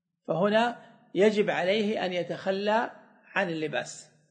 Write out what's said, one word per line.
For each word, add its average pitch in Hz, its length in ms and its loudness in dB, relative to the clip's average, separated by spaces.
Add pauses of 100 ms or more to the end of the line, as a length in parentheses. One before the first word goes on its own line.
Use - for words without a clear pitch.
(260)
فهنا 208 560 0 (320)
يجب 202 340 4
عليه 190 560 0
أن 180 80 -4
يتخلى 196 760 -2 (440)
عن 190 140 0
اللباس. 151 640 -6 (200)